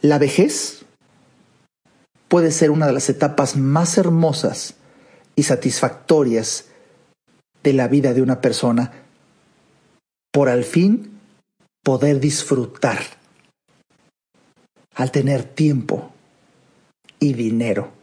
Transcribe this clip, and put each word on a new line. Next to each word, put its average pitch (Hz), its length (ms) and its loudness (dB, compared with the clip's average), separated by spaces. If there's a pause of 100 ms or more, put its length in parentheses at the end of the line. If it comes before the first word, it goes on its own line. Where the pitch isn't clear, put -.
La 147 160 4
vejez 147 640 0 (1400)
puede 165 240 4
ser 160 180 2
una 151 160 2
de 139 60 2
las 139 180 -2
etapas 143 460 0
más 147 420 0
hermosas 165 760 0 (640)
y 147 60 2
satisfactorias 123 1200 0 (960)
de 143 80 4
la 127 160 2
vida 135 260 2
de 131 80 2
una 127 200 0
persona 123 500 0 (1400)
por 139 160 2
al 123 160 0
fin 196 520 0 (640)
poder 139 380 0
disfrutar 131 800 -4 (2000)
al 131 160 -4
tener 135 340 -2
tiempo - 640 -2 (1120)
y 147 100 0
dinero 117 580 -4 (120)